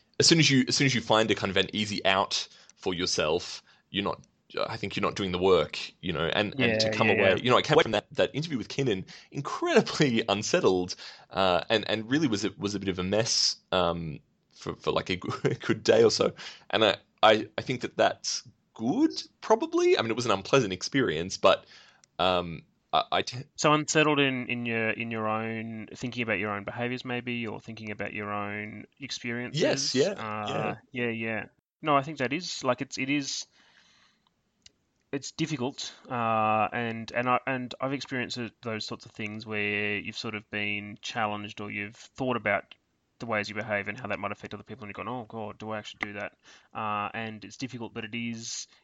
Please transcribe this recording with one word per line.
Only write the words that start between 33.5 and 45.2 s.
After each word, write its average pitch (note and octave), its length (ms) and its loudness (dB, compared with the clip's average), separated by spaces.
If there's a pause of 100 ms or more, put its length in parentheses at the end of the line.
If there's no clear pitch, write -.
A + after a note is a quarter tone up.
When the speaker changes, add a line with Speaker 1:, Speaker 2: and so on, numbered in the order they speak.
Speaker 2:
it's C#3 200 -8
difficult, C#3+ 640 -4 (160)
uh, A2 600 2
and, A2+ 420 -6
and A#2+ 160 -2
I, B2 160 4
and B2+ 360 -4
I've C3+ 120 -2
experienced B2+ 440 -6
it, A#2 240 -6
those A2 240 -6
sorts - 200 -10
of - 60 -20
things G#2+ 340 -10
where G#2 520 -2
you've G2 200 -8
sort G#2+ 180 -6
of G#2 160 -12
been G#2 500 -4
challenged G#2 580 -4
or G#2 100 -8
you've G#2 260 -8
thought B2+ 420 -4
about G#2 260 0 (560)
the B2 60 -10
ways G#2+ 240 -2
you G#2 60 -10
behave G2+ 320 -2
and G2+ 120 -8
how G2 80 -8
that G2 120 -4
might G2+ 120 -4
affect G#2 220 -12
other G#2+ 100 -12
people, A2 200 -14
and G2+ 60 -12
you've G2 60 -14
gone, G2 140 -8
"Oh A#2+ 180 -8